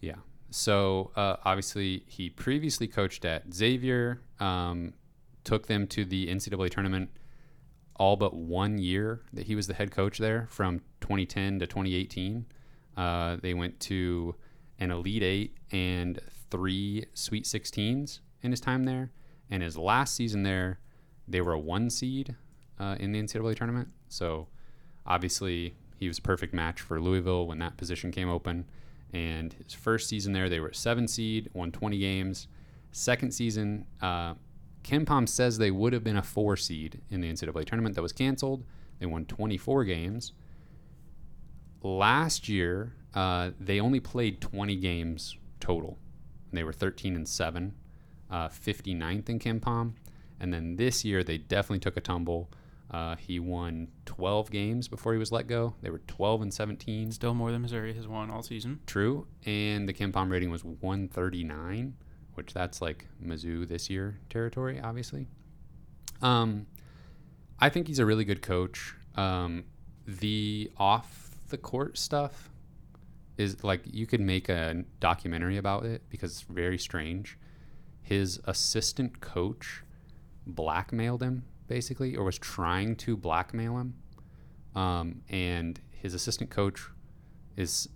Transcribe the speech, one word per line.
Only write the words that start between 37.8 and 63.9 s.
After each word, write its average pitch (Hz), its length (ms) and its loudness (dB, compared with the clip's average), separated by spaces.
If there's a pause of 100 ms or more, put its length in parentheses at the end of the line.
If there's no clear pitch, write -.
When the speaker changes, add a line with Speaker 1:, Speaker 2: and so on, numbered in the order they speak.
Speaker 1:
that 87 80 0
was 87 100 -2
canceled. 135 520 0 (340)
They 90 80 -4
won 80 180 0
twenty-four 110 600 2
games. 92 480 -2 (1500)
Last 110 640 6
year, 98 460 2 (200)
uh, 90 360 4 (100)
they 98 200 2
only 123 200 4
played 117 400 0
twenty 101 360 0
games 85 600 0 (240)
total. 82 380 0 (540)
They 87 120 0
were 80 80 -4
thirteen 95 420 -2
and 80 140 -2
seven, 87 460 -2 (560)
uh, 85 180 -2
fifty-ninth 95 800 -2
in 117 80 0
KenPom. 117 540 0 (480)
And 90 120 0
then 85 240 -2
this 120 280 2
year, 98 180 4
they 82 160 0
definitely 98 400 0
took 90 180 0
a - 40 0
tumble. 85 500 -2 (380)
Uh, 82 280 -4
he 87 240 -4
won 85 480 -2 (160)
twelve 104 460 2
games 107 360 0
before 113 260 -2
he 113 60 4
was 110 140 0
let 120 160 0
go. 117 340 0
They - 80 -4
were 82 160 -6
twelve 110 360 2
and 101 120 -2
seventeen. 110 560 -2
Speaker 2:
Still 120 240 0
more 117 160 2
than 117 120 0
Missouri 113 320 -4
has 110 120 -8
won 110 240 -6
all 113 140 -6
season. 120 420 -6
Speaker 1:
True. 120 400 2 (180)
And 104 440 2
the 95 40 0
KenPom 95 380 2
rating 90 200 4
was 82 140 -4
one 95 440 -2
thirty-nine, 90 840 -2 (400)
which - 200 -10
that's, 90 260 -2
like, 80 260 -4 (180)
Mizzou 85 420 -4
this 87 240 -4